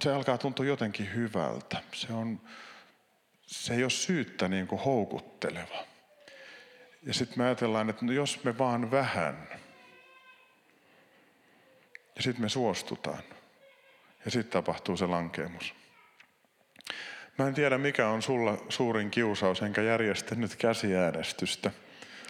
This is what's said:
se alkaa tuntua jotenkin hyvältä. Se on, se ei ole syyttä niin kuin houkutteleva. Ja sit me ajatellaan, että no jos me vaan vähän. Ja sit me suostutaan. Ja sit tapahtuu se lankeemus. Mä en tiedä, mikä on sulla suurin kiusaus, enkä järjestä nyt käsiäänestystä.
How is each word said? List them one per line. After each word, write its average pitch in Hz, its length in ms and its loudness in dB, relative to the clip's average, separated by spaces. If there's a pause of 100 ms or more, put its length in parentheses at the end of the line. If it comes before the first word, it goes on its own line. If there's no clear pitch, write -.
se 143 100 4
alkaa 131 240 2
tuntua 131 280 0
jotenkin 107 480 0
hyvältä. 104 640 -2 (160)
Se - 200 -6
on, 113 280 -4 (1040)
se - 280 -6
ei 123 100 2
ole 127 60 2
syyttä - 580 0
niin 92 200 0
kuin 98 140 -4
houkutteleva. 90 1040 -2 (1160)
Ja 131 100 -4
sit - 220 -2
me 123 100 2
ajatellaan, 110 440 2
että 107 160 -4
no 120 60 2
jos 139 320 -2
me 117 140 0
vaan 120 340 2
vähän. 90 560 0 (2750)
Ja - 60 -6
sit 123 160 0
me 110 120 0
suostutaan. 95 760 -2 (1000)
Ja 110 60 -2
sit 113 180 0
tapahtuu 90 480 0
se 92 80 2
lankeemus. 85 680 -4 (1600)
Mä 139 100 4
en 135 60 0
tiedä, 135 240 4
mikä 139 300 4
on 110 140 2
sulla 117 360 2 (120)
suurin 110 420 2
kiusaus, 104 500 4
enkä 104 200 2
järjestä 113 540 2
nyt 117 200 -2
käsiäänestystä. 92 1160 0 (580)